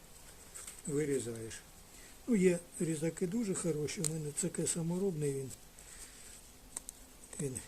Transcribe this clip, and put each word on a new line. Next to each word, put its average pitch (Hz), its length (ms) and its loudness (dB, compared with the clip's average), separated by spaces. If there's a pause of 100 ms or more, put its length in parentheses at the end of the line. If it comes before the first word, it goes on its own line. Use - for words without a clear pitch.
(880)
вирізаєш. 120 720 0 (680)
Ну, 247 80 8
є 180 240 10 (200)
різаки 160 480 2
дуже 202 260 2
хороші, 151 480 0
у 156 120 4
мене 156 180 -2
таке 160 360 0
саморобний 165 680 2
він. 135 180 -4 (1900)
Він 135 140 0 (120)